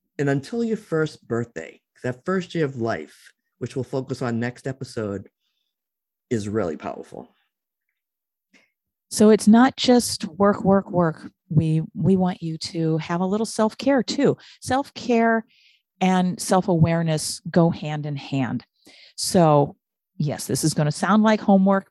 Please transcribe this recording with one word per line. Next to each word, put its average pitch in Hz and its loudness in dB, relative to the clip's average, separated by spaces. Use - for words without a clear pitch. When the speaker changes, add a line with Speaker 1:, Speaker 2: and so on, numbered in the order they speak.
Speaker 1:
and 139 -2
until 143 -2
your 220 -2
first 156 -6
birthday. 117 -8
That 123 -8
first 185 -4
year 160 -2
of 135 -6
life, 107 -8
which - -10
we'll 127 -4
focus 135 -6
on 117 -2
next 123 -8
episode, 107 -8
is 104 -2
really 95 -4
powerful. - -14
Speaker 2:
So 214 4
it's 208 4
not 226 6
just - 2
work, 202 0
work, 196 2
work. 170 -2
We, 160 0
we 185 2
want 185 -2
you 160 -8
to 160 -2
have 170 -4
a 185 0
little 214 -2
self-care 226 0
too. 202 0
Self-care 233 -2
and 185 0
self-awareness 165 0
go 170 4
hand 151 -8
in 147 -6
hand. 131 -4
So 151 4
yes, 143 -4
this 127 -2
is 156 0
gonna 151 0
sound 202 2
like 214 2
homework, 196 4